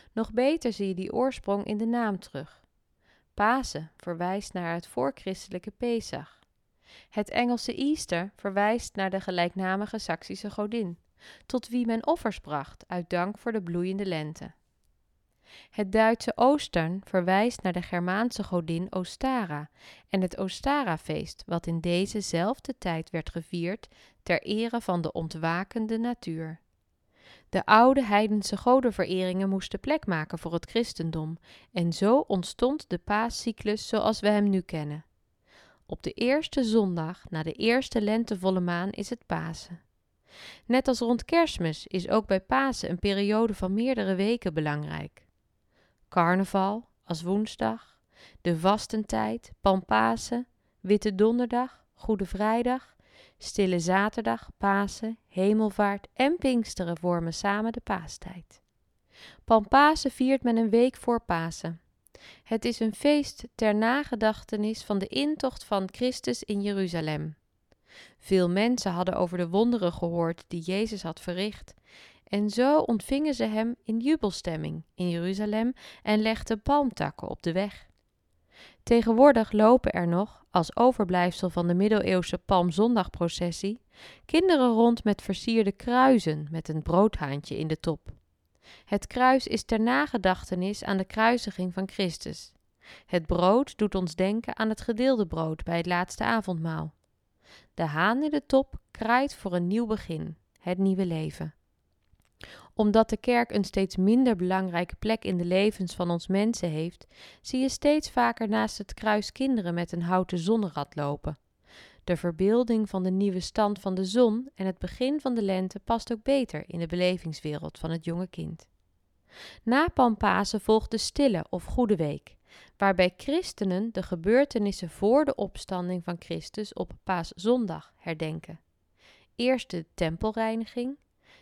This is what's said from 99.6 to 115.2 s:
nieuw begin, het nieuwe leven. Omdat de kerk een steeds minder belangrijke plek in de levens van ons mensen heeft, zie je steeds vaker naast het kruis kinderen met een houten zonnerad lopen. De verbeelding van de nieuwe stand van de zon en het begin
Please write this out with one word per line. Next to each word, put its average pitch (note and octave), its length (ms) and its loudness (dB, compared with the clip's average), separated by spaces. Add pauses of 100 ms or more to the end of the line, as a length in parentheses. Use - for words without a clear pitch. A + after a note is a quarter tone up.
nieuw A3+ 180 0
begin, D#3+ 520 -6 (220)
het F3+ 180 -4
nieuwe F#3+ 280 2
leven. D#3 460 -6 (1200)
Omdat G#3+ 360 4
de A3 80 -2
kerk A#3+ 340 0
een G3+ 120 0
steeds F#3+ 320 -2
minder A3+ 400 4
belangrijke F3+ 600 -2
plek A3 300 -4
in F#3 120 -2
de E3+ 80 -2
levens F#3+ 500 0
van F3 140 -2
ons E3+ 180 -4
mensen G3 420 0
heeft, D#3+ 380 -6 (340)
zie - 180 -4
je C4+ 100 0
steeds D4 400 2
vaker A#3 400 0
naast A3 280 0
het - 160 -12
kruis G#3+ 380 0
kinderen A3+ 420 -2
met E3+ 180 -4
een F3 100 -4
houten F#3 360 0
zonnerad F3+ 580 -2
lopen. D3 420 -4 (640)
De F3 140 0
verbeelding G#3+ 720 2
van F#3 140 -2
de F#3 80 0
nieuwe F#3+ 280 0
stand G#3 400 0
van F#3+ 140 -4
de F#3 120 -2
zon A#3 500 2
en F#3+ 100 -6
het F#3 120 -4
begin C4+ 440 -4